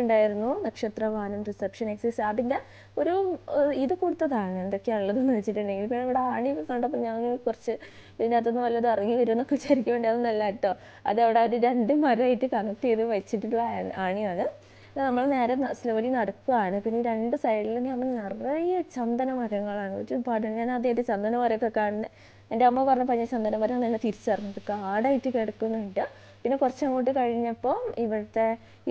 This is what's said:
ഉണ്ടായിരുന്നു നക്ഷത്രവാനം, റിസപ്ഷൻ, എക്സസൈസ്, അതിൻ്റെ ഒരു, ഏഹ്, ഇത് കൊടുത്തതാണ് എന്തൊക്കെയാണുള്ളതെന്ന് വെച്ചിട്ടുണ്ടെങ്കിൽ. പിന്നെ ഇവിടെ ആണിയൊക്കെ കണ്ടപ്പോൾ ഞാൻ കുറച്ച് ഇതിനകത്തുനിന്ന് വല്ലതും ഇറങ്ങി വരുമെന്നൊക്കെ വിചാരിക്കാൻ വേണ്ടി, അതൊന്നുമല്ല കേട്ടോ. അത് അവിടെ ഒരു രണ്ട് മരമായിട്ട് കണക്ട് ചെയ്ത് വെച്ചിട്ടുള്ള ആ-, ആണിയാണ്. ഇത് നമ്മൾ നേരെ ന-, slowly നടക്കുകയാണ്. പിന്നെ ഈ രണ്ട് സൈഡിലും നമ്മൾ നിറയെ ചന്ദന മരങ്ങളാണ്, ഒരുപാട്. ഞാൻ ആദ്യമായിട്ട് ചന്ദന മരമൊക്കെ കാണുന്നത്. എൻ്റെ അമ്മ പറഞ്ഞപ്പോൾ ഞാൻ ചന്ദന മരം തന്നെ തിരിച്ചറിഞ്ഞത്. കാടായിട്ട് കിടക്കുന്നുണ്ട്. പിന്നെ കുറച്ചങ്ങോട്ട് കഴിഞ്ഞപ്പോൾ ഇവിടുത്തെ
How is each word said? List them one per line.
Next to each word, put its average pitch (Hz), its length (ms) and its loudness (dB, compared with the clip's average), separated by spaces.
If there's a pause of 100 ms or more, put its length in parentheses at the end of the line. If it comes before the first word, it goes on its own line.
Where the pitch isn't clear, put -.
ഉണ്ടായിരുന്നു 214 480 2 (140)
നക്ഷത്രവാനം, 214 840 -4
റിസപ്ഷൻ, 202 440 -6
എക്സസൈസ്, 233 360 -4
അതിൻ്റെ 240 280 0 (420)
ഒരു, 320 140 0 (440)
ഏഹ്, 294 160 4 (100)
ഇത് 277 180 0
കൊടുത്തതാണ് 277 640 0
എന്തൊക്കെയാണുള്ളതെന്ന് 208 760 0
വെച്ചിട്ടുണ്ടെങ്കിൽ. 202 540 -2
പിന്നെ 247 160 -2
ഇവിടെ 254 140 2 (120)
ആണിയൊക്കെ 277 380 -2
കണ്ടപ്പോൾ 254 340 -2
ഞാൻ 226 100 -4 (300)
കുറച്ച് 226 280 -2 (460)
ഇതിനകത്തുനിന്ന് 233 460 2
വല്ലതും 233 300 2
ഇറങ്ങി 208 260 2
വരുമെന്നൊക്കെ 233 380 2
വിചാരിക്കാൻ 247 360 2
വേണ്ടി, 233 160 2
അതൊന്നുമല്ല 226 380 0
കേട്ടോ. 202 220 0 (380)
അത് 208 160 4
അവിടെ 226 220 6
ഒരു 226 200 0
രണ്ട് 247 260 4 (120)
മരമായിട്ട് 254 500 4
കണക്ട് 214 320 -2
ചെയ്ത് 226 160 2 (100)
വെച്ചിട്ടുള്ള 220 480 -2 (160)
ആ-, 185 160 -4 (140)
ആണിയാണ്. 190 380 -2 (480)
ഇത് 277 160 -4
നമ്മൾ 247 140 2 (120)
നേരെ 247 260 2
ന-, 247 180 -2
slowly 226 380 0
നടക്കുകയാണ്. 202 680 0
പിന്നെ 226 200 -2
ഈ - 80 -2
രണ്ട് 226 320 -2
സൈഡിലും 220 480 0
നമ്മൾ 254 260 -4
നിറയെ 269 640 -2 (140)
ചന്ദന 240 340 0 (100)
മരങ്ങളാണ്, 202 640 -4
ഒരുപാട്. 240 440 -2 (140)
ഞാൻ 233 160 -2
ആദ്യമായിട്ട് 240 360 0
ചന്ദന 208 220 0 (100)
മരമൊക്കെ 226 360 0
കാണുന്നത്. 208 320 -2 (400)
എൻ്റെ 233 180 4
അമ്മ 247 100 2 (100)
പറഞ്ഞപ്പോൾ 254 320 2
ഞാൻ 233 140 -4
ചന്ദന 214 280 0
മരം 247 220 0
തന്നെ 226 200 0
തിരിച്ചറിഞ്ഞത്. 202 640 -4
കാടായിട്ട് 214 680 0
കിടക്കുന്നുണ്ട്. 220 680 -2 (380)
പിന്നെ 269 200 0
കുറച്ചങ്ങോട്ട് 254 560 0
കഴിഞ്ഞപ്പോൾ 233 580 0 (280)
ഇവിടുത്തെ 220 440 0 (420)